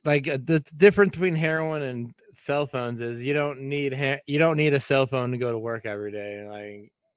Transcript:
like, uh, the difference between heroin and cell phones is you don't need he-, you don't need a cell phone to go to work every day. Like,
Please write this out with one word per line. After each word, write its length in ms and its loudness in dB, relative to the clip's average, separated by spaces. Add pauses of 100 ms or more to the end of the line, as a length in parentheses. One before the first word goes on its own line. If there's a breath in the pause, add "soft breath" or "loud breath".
like, 240 2
uh, 140 -2
the 180 2 (160)
difference 340 6
between 240 -2
heroin 460 -2
and 320 -6 (240)
cell 300 -2
phones 340 -4
is 200 -6
you 120 -2
don't 280 -2
need 320 -4
he-, 340 -2
you 120 0
don't 180 4
need 160 4
a 60 4
cell 280 2
phone 240 -2
to 60 -4
go 140 -2
to 80 -2
work 260 -6
every 260 -6
day. 380 -10
Like, 420 -14 (260)